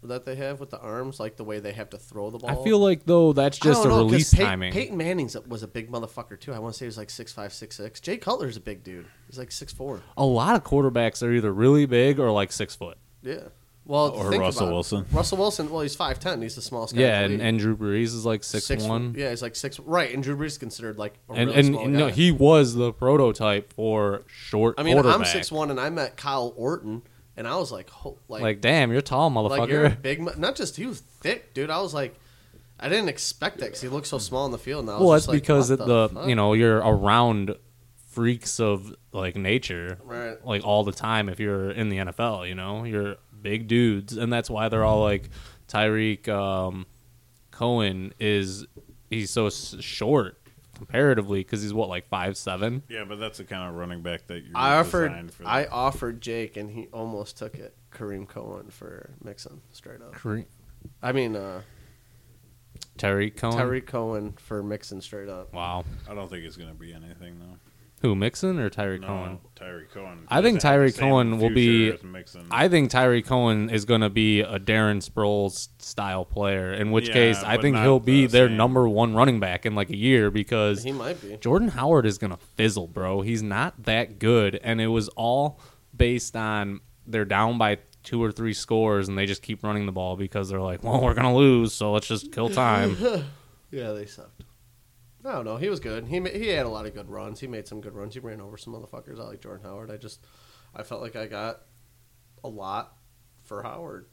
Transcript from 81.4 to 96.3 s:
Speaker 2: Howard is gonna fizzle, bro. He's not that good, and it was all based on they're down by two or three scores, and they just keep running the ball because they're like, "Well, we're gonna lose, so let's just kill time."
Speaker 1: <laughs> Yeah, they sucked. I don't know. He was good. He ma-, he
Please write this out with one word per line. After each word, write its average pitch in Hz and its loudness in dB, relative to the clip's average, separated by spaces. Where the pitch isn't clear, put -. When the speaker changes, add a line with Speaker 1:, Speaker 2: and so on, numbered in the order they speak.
Speaker 2:
Howard 139 4
is 104 2
gonna 92 -6
fizzle, 104 0
bro. 95 -4
He's 110 -2
not 107 -4
that 110 -2
good, 110 4
and 113 -2
it 110 0
was 113 0
all 135 0
based 120 0
on 104 -4
they're 110 -2
down 107 2
by 107 2
two 117 -4
or 110 0
three 113 -4
scores, 107 0
and 98 -4
they 98 0
just 98 -4
keep 107 -10
running 104 -2
the 95 -6
ball 92 -4
because 98 -6
they're 95 -4
like, 92 -6
"Well, 123 0
we're 123 2
gonna 123 2
lose, 123 6
so 104 -2
let's 107 0
just 101 -6
kill 113 -2
time." 127 2
Speaker 1:
<laughs> 185 -6
Yeah, 120 -8
they 104 -10
sucked. - -20
I 269 -8
don't 127 -8
know. 110 -8
He 175 -4
was 170 -6
good. 117 -8
He 175 -4
ma-, 185 -6
he 214 -6